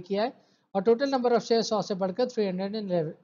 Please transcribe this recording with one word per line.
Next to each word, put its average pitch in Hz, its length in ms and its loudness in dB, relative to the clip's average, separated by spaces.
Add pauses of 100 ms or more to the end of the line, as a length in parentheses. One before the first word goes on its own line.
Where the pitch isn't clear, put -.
किया 196 160 0
है 262 100 -4 (420)
और 196 80 0
टोटल 233 260 4
नंबर 247 240 2
ऑफ 226 80 4
शेयर 226 200 2
सौ 208 200 0
से 196 200 -4
बढ़कर 190 280 0
थ्री 208 180 0
हंड्रेड 190 280 -4
एंड 180 380 -2 (100)